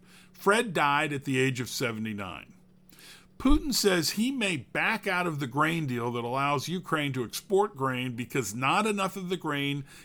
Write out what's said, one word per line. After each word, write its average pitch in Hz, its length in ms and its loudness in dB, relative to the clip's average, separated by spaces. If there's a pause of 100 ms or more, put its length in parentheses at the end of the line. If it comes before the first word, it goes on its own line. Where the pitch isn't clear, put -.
(320)
Fred 214 420 2
died 151 380 2
at 139 140 -4
the 135 120 0
age 131 220 2
of 117 80 -4
seventy-nine. 107 840 -6 (840)
Putin 302 360 6
says 180 380 2
he 233 200 0
may 208 240 0
back 175 500 -2
out 180 220 0
of 151 140 -4
the 147 60 -4
grain 156 380 0
deal 120 280 -2
that 120 100 -4
allows 139 460 -2
Ukraine 156 420 -2
to 127 140 -2
export 196 500 0
grain 127 380 -2
because 117 420 -4
not 160 320 2
enough 202 300 -2
of 185 100 -8
the 185 80 -2
grain 143 480 -2 (220)